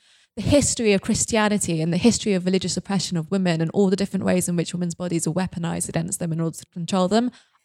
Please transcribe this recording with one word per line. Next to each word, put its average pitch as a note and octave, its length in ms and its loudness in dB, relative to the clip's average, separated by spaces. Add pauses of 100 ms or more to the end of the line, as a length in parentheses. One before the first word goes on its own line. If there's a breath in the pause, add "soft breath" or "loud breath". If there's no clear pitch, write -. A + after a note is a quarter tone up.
(360 soft breath)
the A3 60 -10
history A#3 500 4
of F#3+ 100 4
Christianity G#3 800 0
and E3 120 0
the F3+ 40 2
history G#3+ 360 2
of F3+ 120 0
religious F#3 300 0
oppression F#3+ 400 -2
of D#3+ 160 -4
women F3+ 300 2
and E3 100 0
all G3+ 180 4
the G3 60 4
different F#3+ 300 -2
ways F#3 240 2
in F3 80 0
which E3 160 -2
women's F3 220 -4
bodies F3 300 -4
are D#3+ 80 0
weaponized E3+ 540 -4
against E3 320 -4
them D#3+ 140 -4
in E3 80 -4
order E3 160 -4
to - 100 -16
control F#3 400 -2
them. A#3 240 2 (340 soft breath)